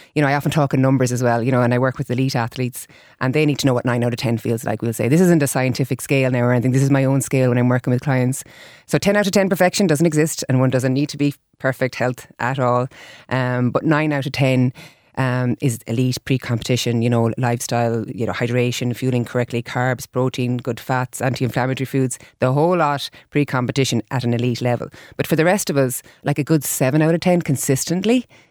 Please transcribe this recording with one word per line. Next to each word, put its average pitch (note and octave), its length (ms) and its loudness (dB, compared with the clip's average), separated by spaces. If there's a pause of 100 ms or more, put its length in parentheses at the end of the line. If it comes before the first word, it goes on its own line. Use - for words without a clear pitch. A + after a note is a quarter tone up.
(120)
you D3+ 80 0
know, D3 60 4
I C#3 80 2
often C#3+ 160 0
talk C#3+ 240 2
in C3+ 80 2
numbers C3 280 2
as B2 120 -2
well, A#2+ 180 2
you B2 100 0
know, B2 120 4
and A#2+ 100 2
I B2 60 2
work B2+ 180 0
with C#3 140 -6
elite C3 240 0
athletes B2 500 -4 (340)
and B2+ 140 0
they D3+ 140 2
need C#3 120 0
to - 60 0
know C3+ 80 4
what B2 100 0
nine B2 200 0
out A#2+ 100 0
of A#2 60 -6
ten A#2+ 180 0
feels A2+ 260 -4
like. A2 200 -4
We'll A2+ 100 -2
say, A#2 140 -2
this D#3 140 4
isn't F3 200 4
a C#3 60 2
scientific C3 520 -2
scale C3+ 300 0
now B2 120 0
or B2 100 2
anything. B2 200 2
This C3+ 120 2
is C3+ 80 2
my C3+ 120 4
own C3+ 180 2
scale B2+ 280 0
when B2 80 2
I'm B2 120 4
working B2 200 0
with B2 120 0
clients. C3 420 0 (420)
So - 140 0
ten G3+ 160 2
out G#3 100 2
of G3 60 0
ten G3 180 2
perfection F#3 380 2
doesn't D#3 180 2
exist, D3+ 420 0
and C3 120 2
one C3 100 4
doesn't C3 240 0
need C#3+ 160 -2
to - 80 -12
be C#3+ 160 0 (240)
perfect C3 380 -2
health B2 320 -4 (100)
at C3 220 -2
all. B2 300 2 (400)
Um, B2 420 0
but - 120 0
nine D#3 300 2
out C#3 140 -2
of C3+ 60 -6
ten, B2+ 380 2 (440)
um, B2+ 460 0
is A#2+ 240 0
elite B2+ 400 -2
pre-competition, A#2+ 800 -2
you A#2+ 60 0
know, A#2 280 2
lifestyle, A#2+ 720 -2
you A#2+ 180 -6
know, G2+ 60 -4
hydration, B2 640 -2
fueling B2+ 280 -2
correctly, A#2+ 380 -4
carbs, B2+ 500 -4
protein, B2+ 460 -2
good A#2 220 -6
fats, B2+ 420 -4
anti-inflammatory B2+ 640 -2
foods, C3 320 -2 (220)
the B2+ 120 2
whole D#3+ 260 2
lot C#3+ 340 -2 (180)
pre-competition B2+ 800 0
at B2+ 140 -4
an A#2+ 100 0
elite A#2+ 260 -2
level. A#2+ 300 -2 (260)
But C3+ 120 -4
for - 80 0
the D#3 100 2
rest F#3+ 240 2
of D3+ 80 -2
us, C3 240 0 (220)
like, C#3+ 160 -2
a D3 40 -2
good D#3 200 2
seven D3 400 0
out D#3+ 100 2
of E3+ 80 -2
ten F3 220 2
consistently F#3 800 0 (260)